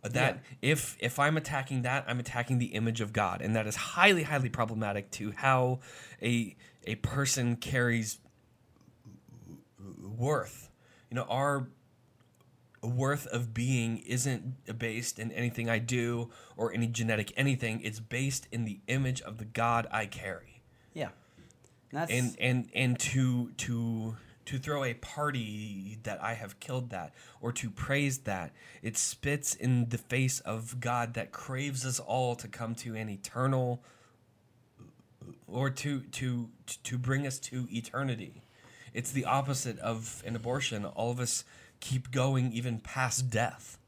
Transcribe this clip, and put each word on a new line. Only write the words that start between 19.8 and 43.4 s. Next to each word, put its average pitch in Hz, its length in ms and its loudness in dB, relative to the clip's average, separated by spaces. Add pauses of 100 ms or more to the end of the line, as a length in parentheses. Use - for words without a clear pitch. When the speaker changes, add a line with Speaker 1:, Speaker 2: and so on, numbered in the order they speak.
Speaker 1:
I 107 140 0
carry. - 560 -10 (320)
Speaker 2:
Yeah. 156 160 -4 (840)
That's 147 200 -2
Speaker 1:
And, 123 280 2
and, 127 360 2
and 123 240 2
to, 127 580 2
to, 113 600 -2 (280)
to 135 140 -4
throw 143 240 -2
a 120 120 0
party 107 1080 -4
that 104 180 -4
I 113 120 -2
have 110 260 -10
killed 127 320 -4
that 87 220 -8 (280)
or 120 120 -2
to 117 180 -4
praise 139 480 0
that, 92 320 -4 (320)
it 110 140 -2
spits - 580 0
in 120 340 4
the 117 80 -2
face 131 440 0
of 113 380 -6
God 120 360 0
that 113 160 -4
craves 135 540 -4
us 127 140 0
all 123 360 0
to 117 120 -12
come 113 280 -6
to 113 200 -8
an 110 140 -4
eternal 123 720 0 (1600)
or 127 240 0
to, 139 300 -4
to, 123 480 -4 (340)
to 127 140 -4
bring 135 280 2
us 131 140 -6
to 127 320 -6
eternity. 117 720 -4 (500)
It's 123 180 -4
the 131 140 0
opposite 131 540 2
of 113 460 -4
an 113 100 -2
abortion. 117 500 -2
All 117 260 0
of 120 80 -2
us - 260 -2 (340)
keep 127 320 -2
going 127 400 4
even 117 280 -2
past 127 500 0
death. - 480 0 (100)